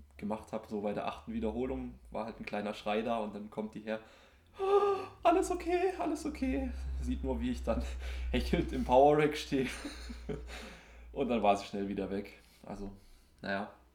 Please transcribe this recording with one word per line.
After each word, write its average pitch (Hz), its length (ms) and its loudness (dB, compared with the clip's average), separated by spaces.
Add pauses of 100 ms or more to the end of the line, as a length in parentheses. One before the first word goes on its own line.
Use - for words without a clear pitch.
(200)
gemacht - 340 -6
hab, - 160 -8
so 107 140 -4
bei 104 100 -2
der 101 160 -4
achten - 240 -10
Wiederholung, 123 640 -2 (180)
war 110 140 -4
halt 110 120 -10
ein 113 80 -10
kleiner 104 280 -4
Schrei 113 280 0
da 117 160 0
und 104 160 -4
dann 104 160 -10
kommt 107 240 -6
die 110 60 -10
her, 107 180 -4 (640)
„Oh, 403 380 4 (260)
alles 349 260 6
okay, 359 480 2
alles 320 260 -2
okay.“ 269 460 -2 (320)
Sieht 127 220 -2
nur, 131 160 0
wie 123 100 0
ich 120 140 -4
dann 117 180 2 (240)
<laughs> - 240 -4
hechelnd 127 420 2
im 127 120 0
Power 139 340 10
Rack 147 180 4
stehe. - 300 0 (640)
<laughs> - 840 -12
Und 131 160 -2
dann 117 140 2
war 101 140 8
sie - 80 -6
schnell 98 240 -4
wieder 95 220 -2
weg. 98 300 -6 (240)
Also, 101 260 -8 (520)
naja. 98 280 -2 (240)